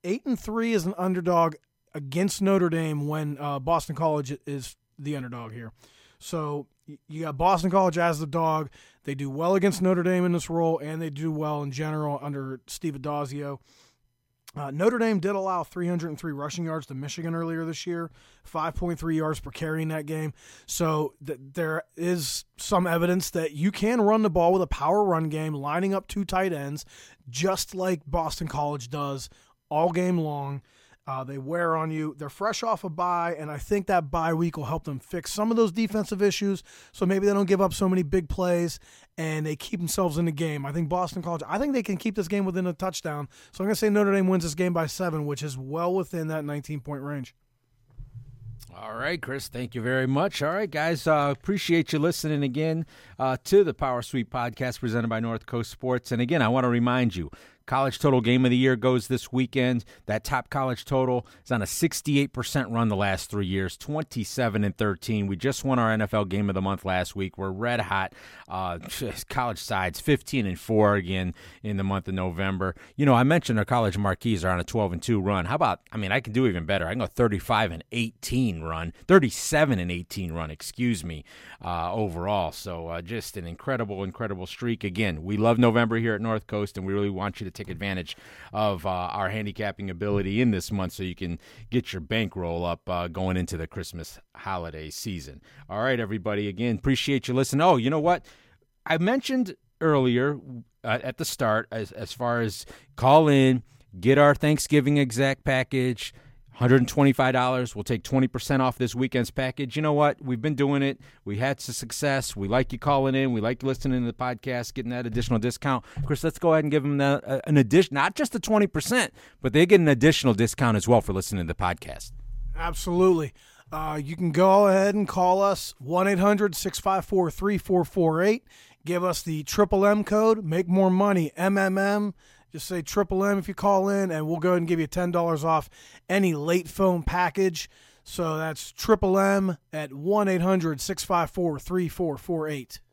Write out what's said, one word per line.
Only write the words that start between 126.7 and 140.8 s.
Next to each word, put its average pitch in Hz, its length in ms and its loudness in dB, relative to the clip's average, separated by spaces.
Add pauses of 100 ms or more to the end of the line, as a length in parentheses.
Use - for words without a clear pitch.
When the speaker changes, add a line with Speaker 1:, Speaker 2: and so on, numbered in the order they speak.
Speaker 1:
five 190 260 0
four 180 260 0
three 196 260 -2
four 180 280 2
four 165 380 2
eight. 214 220 2 (400)
Give 175 180 -2
us 180 200 0
the 156 220 -6
triple 202 420 4
M 208 180 4
code, 220 400 2
make 170 240 0
more 185 220 6
money, 185 440 2
M 196 220 0
M 196 220 2
M. 202 360 0 (360)
Just 156 160 -12
say 175 160 -4
triple 196 420 0
M 202 140 2
if 185 100 -6
you 190 60 -6
call 196 340 2
in, 196 220 0
and 156 160 -2
we'll 165 100 -2
go 170 140 2
ahead 180 80 4
and 165 100 0
give 170 100 2
you 156 80 0
ten 180 240 -2
dollars 170 320 0
off 160 280 0 (360)
any 185 280 2
late 165 340 0
phone 180 340 2
package. 180 680 0 (340)
So 160 320 -4
that's 156 360 -6
triple 196 460 4
M 196 380 2 (160)
at 151 220 -8
one 196 340 2
eight 180 140 2
hundred 170 380 2